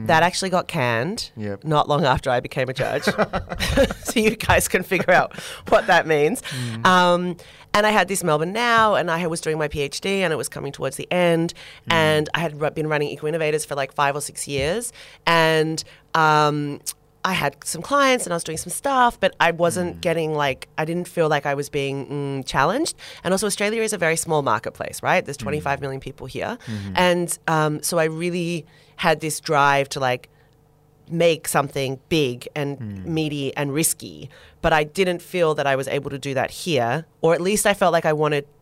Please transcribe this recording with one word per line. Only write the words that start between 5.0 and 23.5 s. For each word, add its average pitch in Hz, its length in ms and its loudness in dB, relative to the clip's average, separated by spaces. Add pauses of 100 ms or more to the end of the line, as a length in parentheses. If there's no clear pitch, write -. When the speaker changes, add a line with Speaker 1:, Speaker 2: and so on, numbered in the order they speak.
Speaker 2:
out 147 200 4 (360)
what 226 180 4
that 170 180 6
means. 156 360 2
Speaker 1:
Mm. 117 440 -4
Speaker 2:
Um, 180 520 4 (360)
and 208 140 4
I 208 40 4
had 196 180 4
this 196 120 -4
Melbourne 160 300 2
Now, 226 440 4
and 175 140 0
I 170 180 0
was 165 120 -4
doing 160 180 -2
my 151 120 -2
P 156 100 -6
H 139 220 -4
D, 196 220 -2
and 165 100 0
it - 20 -2
was 127 140 -4
coming 139 240 -10
towards - 240 -6
the - 120 -10
end, 170 440 2 (360)
Speaker 1:
Mm. 170 40 4
Speaker 2:
and 156 420 4
I 156 40 0
had 151 200 -6
ru-, 147 120 -2
been 156 180 -4
running 147 200 0
Eco 151 180 -8
Innovators 151 360 -2
for, 143 120 -10
like, 139 180 -6
five 143 200 0
or 147 80 -6
six - 240 -10
years, 151 460 -4 (340)
and, 160 560 4 (340)
um, 151 680 2 (440)
I 190 60 0
had 143 320 -2
some - 180 -8
clients 262 440 2
and 175 80 -6
I - 20 0
was 165 80 -4
doing 160 140 -8
some 175 120 -10
stuff, 254 480 0
but 190 220 2
I 170 120 6
wasn't 175 440 0
Speaker 1:
Mm. 170 60 -16
Speaker 2:
getting, 160 320 0
like, 143 340 -2 (100)
I 143 60 0
didn't 170 240 -4
feel 160 220 0
like 143 160 0
I 143 80 0
was 143 160 -4
being, 139 380 -4
mm, 139 380 -6
challenged. 180 520 0 (260)
And 180 100 0
also 196 140 0
Australia 208 340 -2